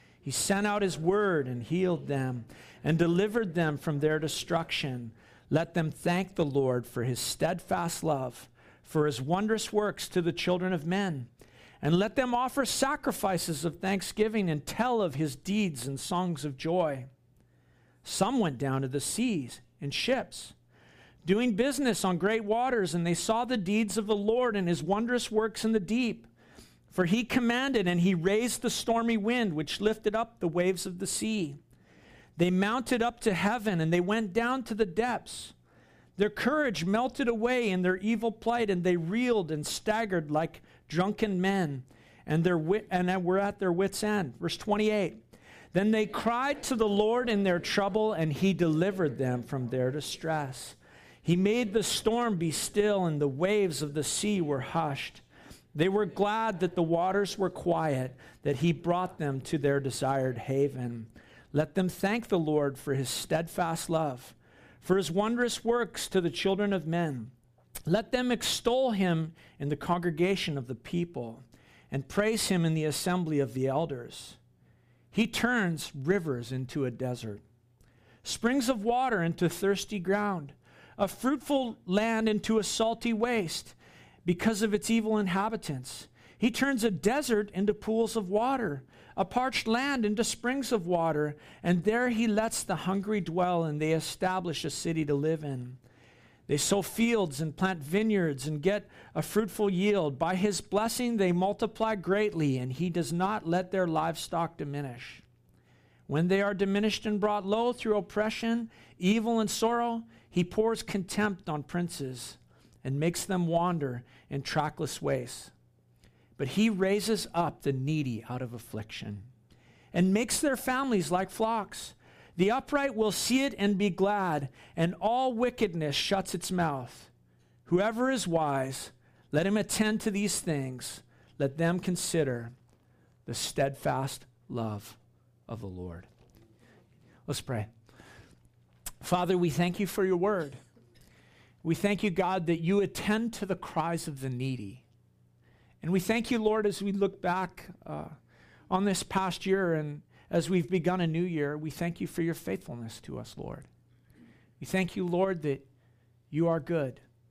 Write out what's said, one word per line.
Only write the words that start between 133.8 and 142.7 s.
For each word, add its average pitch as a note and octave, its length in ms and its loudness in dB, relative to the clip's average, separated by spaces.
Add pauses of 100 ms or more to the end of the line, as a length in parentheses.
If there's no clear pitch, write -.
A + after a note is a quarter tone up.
love A2 480 -6 (500)
of A2+ 140 -10
the G#2 60 -10
Lord. F2+ 400 -12 (1200)
Let's - 160 -4
pray. A2 240 -6 (1400)
Father, F3+ 340 0
we F3 140 2
thank F3 280 0
you G3+ 80 0
for F#3+ 200 -2
your F#3 100 2
word. F3 400 -2 (1080)
We D#3+ 120 0
thank G3+ 280 0
you, G#3 80 2
God, F3+ 360 0
that E3+ 140 0
you F#3+ 200 2